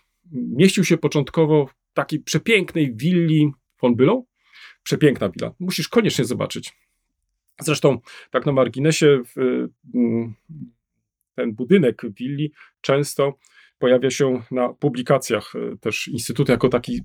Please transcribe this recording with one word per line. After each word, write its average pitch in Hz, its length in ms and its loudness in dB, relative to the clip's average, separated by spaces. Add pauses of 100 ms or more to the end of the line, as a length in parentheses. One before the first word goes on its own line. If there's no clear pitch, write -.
(320)
mieścił 135 520 2
się 165 140 2
początkowo 151 680 0
w - 280 -20
takiej 147 260 -4
przepięknej 165 760 0
willi 156 560 2 (300)
von 123 140 4
Bülow, 196 280 2 (600)
przepiękna 127 460 0
willa, - 300 -8
musisz 180 300 -6
koniecznie 156 360 0
zobaczyć. 107 480 -6 (840)
Zresztą 139 400 0 (320)
tak 131 140 -2
na 147 60 0
marginesie, 135 720 2 (140)
w-, 123 320 -2 (280)
mm, 117 380 0 (1000)
ten 120 180 -4
budynek 123 560 2
willi 143 420 -6 (300)
często 139 560 -2 (420)
pojawia 127 300 2
się 127 320 0 (100)
na 127 220 -2
publikacjach, 123 840 -2
e, 117 220 -8
też - 300 -6
Instytutu 127 440 -2
jako 123 180 2
taki 120 360 -4